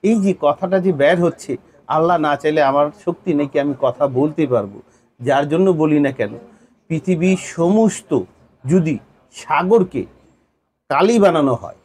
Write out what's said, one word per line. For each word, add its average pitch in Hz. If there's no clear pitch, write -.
এই 214
যে 196
কথাটা 180
যে 185
বের 156
হচ্ছে, 147
আল্লাহ 165
না 151
চাইলে 156
আমার 143
শক্তি 175
নেই 143
কি 147
আমি 143
কথা 139
বলতে 147
পারবো। 104
যার 139
জন্য 180
বলি 151
না 143
কেন, 110
পৃথিবীর 180
সমস্ত 180
যদি 156
সাগরকে 180
কালি 202
বানানো 160
হয় -